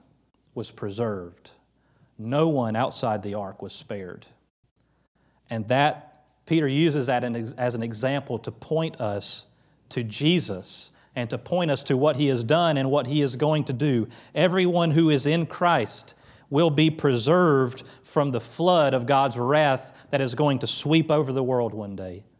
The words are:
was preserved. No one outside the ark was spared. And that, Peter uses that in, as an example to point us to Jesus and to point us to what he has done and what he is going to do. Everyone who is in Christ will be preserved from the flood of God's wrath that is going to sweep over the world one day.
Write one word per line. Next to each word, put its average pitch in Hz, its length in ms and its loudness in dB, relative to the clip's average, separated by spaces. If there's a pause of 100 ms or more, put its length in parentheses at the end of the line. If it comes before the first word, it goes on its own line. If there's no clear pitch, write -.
(540)
was 113 160 -10
preserved. 101 800 -8 (680)
No 139 300 0
one 120 280 0
outside 113 460 -2
the 101 120 -8
ark 98 280 -10
was 98 100 -12
spared. 95 540 -14 (1200)
And 110 180 -6
that, 143 560 0 (220)
Peter 160 200 2
uses 143 420 2
that 123 160 2
in, 120 120 -4 (220)
as 123 160 -2
an 113 80 -4
example 127 560 -4
to - 120 -10
point 156 520 -4
us 104 440 -6 (440)
to 123 120 -4
Jesus 113 920 -2 (220)
and 120 140 -4
to 127 80 -6
point 170 340 -2
us 135 140 -2
to 135 120 0
what 143 200 2
he 143 120 2
has 123 140 0
done 156 360 2
and 135 120 0
what 139 160 0
he 147 140 0
is 127 160 0
going 151 280 0
to 139 100 -4
do. 123 340 0 (260)
Everyone 175 580 2
who 160 180 4
is 135 160 2
in 165 180 2
Christ 156 720 -2 (340)
will 160 220 2
be 156 180 4
preserved 139 920 2 (200)
from 143 280 0
the 120 100 -2
flood 165 540 2
of 123 100 -2
God's 135 340 2
wrath 135 680 0
that 135 140 0
is 120 120 -2
going 143 260 2
to - 60 -4
sweep 156 440 0
over 143 240 0
the 135 80 -2
world 120 320 -2
one 101 220 -10
day. 95 280 -12 (160)